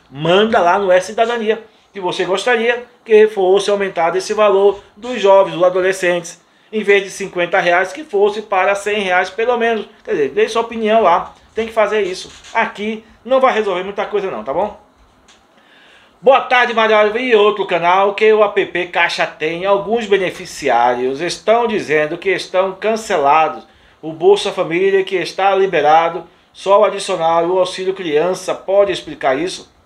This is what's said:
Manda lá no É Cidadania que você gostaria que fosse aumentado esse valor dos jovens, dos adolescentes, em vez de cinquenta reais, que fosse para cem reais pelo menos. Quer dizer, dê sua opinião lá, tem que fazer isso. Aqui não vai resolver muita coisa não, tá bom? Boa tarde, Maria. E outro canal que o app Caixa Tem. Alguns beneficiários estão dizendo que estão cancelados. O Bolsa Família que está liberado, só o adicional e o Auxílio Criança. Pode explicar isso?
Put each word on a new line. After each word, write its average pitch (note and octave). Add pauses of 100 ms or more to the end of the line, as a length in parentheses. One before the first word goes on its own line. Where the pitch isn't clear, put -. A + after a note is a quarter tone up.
(120)
Manda F#3+
lá F3+
no G3+
É F#3
Cidadania A3 (280)
que G3+
você F3+
gostaria A#3 (180)
que G#3+
fosse G3
aumentado F#3
esse F#3
valor G3+ (120)
dos A#3+
jovens, G3
dos E3
adolescentes, F3+ (320)
em G#3+
vez G3
de F#3+
cinquenta F3+
reais, F3
que D#4
fosse G#3
para G3
cem G#3
reais F#3
pelo A#3+
menos. A3+ (160)
Quer -
dizer, D3
dê G#3+
sua A#3
opinião A3+
lá, F3+ (220)
tem A3
que A3
fazer G#3+
isso. F#3 (240)
Aqui A3 (180)
não B3+
vai B3+
resolver G3
muita G3+
coisa G3
não, A2+
tá C3+
bom? G3+ (1400)
Boa B3
tarde, A#3+
Maria. G#3+ (120)
E B3+
outro G3+
canal F#3
que A3
o G#3+
app F#3+
Caixa F3
Tem. E3
Alguns G3+
beneficiários C3+
estão A3
dizendo D3+
que G3
estão F#3
cancelados. D#3+ (360)
O D#3+
Bolsa G3+
Família F#3+
que F#3+
está F#3+
liberado, E3 (240)
só G3+
o -
adicional E3+
e E3+
o F#3
Auxílio F#3
Criança. F3
Pode G3
explicar C#3+
isso? F3+ (140)